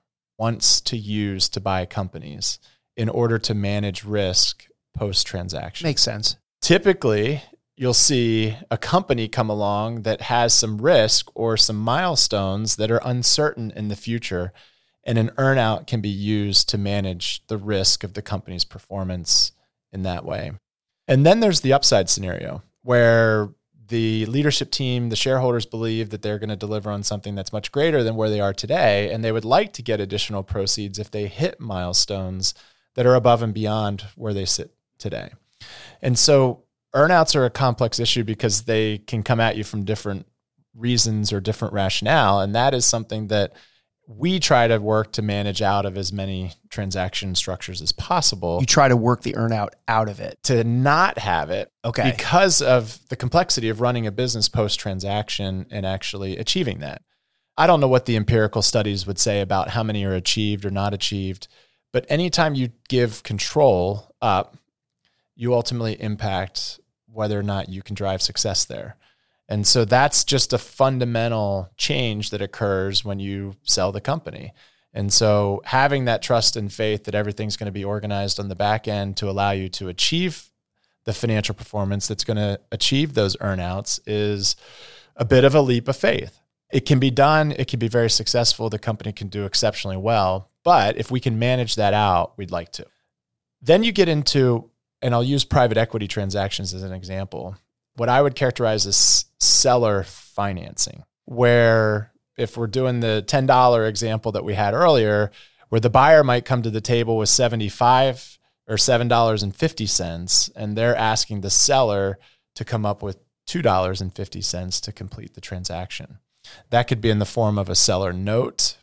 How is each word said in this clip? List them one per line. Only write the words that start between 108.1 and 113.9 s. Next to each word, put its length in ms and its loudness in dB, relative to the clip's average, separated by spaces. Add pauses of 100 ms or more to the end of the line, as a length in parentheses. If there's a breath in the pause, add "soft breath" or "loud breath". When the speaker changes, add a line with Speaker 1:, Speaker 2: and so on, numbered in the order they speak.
Speaker 1:
or 100 -4
seven 300 4
dollars 340 2
and 140 -6
fifty 300 -2
cents, 680 -2
and 220 -6
they're 200 2
asking 440 -2
the 100 -4
seller 680 2 (360 soft breath)
to 100 -10
come 220 -4
up 160 -4
with 160 -8 (280)
two 140 -6
dollars 400 2